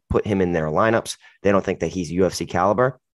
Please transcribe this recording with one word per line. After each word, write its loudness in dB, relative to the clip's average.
put 0
him 0
in 2
their 0
lineups. 0
They 4
don't 2
think -2
that -4
he's -6
U 2
F -2
C -8
caliber. 0